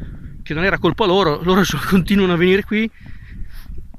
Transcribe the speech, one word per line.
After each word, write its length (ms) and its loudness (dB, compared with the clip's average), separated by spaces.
che 120 -8
non 100 -2
era 140 2
colpa 280 2
loro, 380 2
loro 200 4
so-, 240 -2
continuano 460 2
a 40 2
venire 260 4
qui, 260 -2